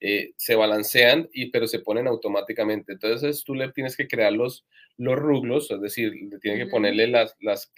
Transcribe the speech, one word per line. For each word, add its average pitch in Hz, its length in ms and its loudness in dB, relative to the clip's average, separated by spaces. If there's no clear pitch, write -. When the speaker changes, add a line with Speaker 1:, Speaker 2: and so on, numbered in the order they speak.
Speaker 1:
eh, 101 360 -2
se - 180 0
balancean, 113 800 4
y, 127 180 -8
pero 113 160 0
se 113 120 -4
ponen 113 280 -2
automáticamente. 107 840 -2
Entonces, 120 500 -2
tú 139 120 -8
le 131 180 -4
tienes 131 240 -6
que 131 100 -4
crear 107 280 2
los, - 320 -2
los 127 200 0
rublos, 139 520 0
es 101 100 -4
decir, 104 320 -4
le 101 280 -14
tienes 104 180 -2
que 98 60 -4
Speaker 2:
Ujú. 190 80 -6
Speaker 1:
ponerle 107 340 2
las, 117 340 2
las, 101 380 -4